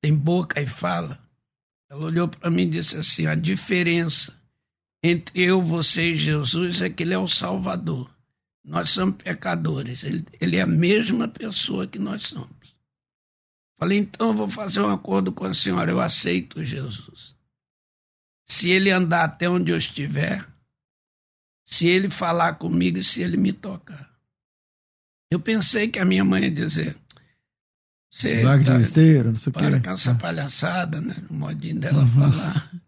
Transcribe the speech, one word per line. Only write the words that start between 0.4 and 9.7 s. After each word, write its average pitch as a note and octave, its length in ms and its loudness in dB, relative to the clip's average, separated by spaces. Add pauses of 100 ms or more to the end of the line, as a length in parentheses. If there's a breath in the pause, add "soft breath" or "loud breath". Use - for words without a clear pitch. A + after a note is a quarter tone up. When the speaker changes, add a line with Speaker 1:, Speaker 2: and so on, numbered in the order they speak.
Speaker 1:
e C#3+ 60 -4
fala?" F2 520 -6 (680)
Ela C#3+ 180 -10
olhou E3 220 0
pra - 220 -6
mim E3+ 120 2
e F3 80 2
disse D#3 260 -4
assim: D#3 300 0
"A - 80 0
diferença E3+ 1000 0 (680)
entre E3+ 380 0
eu, F#3 220 4
você E3 500 0
e D#3+ 40 -2
Jesus D#3 680 -2
é F#3 80 -2
que - 140 -8
ele F3 100 -2
é F#3 40 0
o F#3 100 -2
Salvador. F3+ 800 -4 (540)
Nós D#3 260 -4
somos F#3+ 260 0
pecadores. E3 880 -6